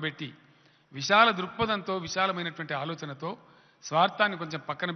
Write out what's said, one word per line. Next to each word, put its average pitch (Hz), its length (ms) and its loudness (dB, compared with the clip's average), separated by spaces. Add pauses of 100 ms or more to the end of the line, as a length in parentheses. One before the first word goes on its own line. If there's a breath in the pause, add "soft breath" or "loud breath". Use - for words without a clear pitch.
పెట్టి, 151 240 -6 (680 soft breath)
విశాల 202 360 6
దృక్పథంతో, 190 640 -2 (100)
విశాలమైనటువంటి 170 760 -2
ఆలోచనతో, 156 500 -8 (520 soft breath)
స్వార్థాన్ని 196 540 2
కొంచెం 156 320 -8
పక్కన 175 260 -4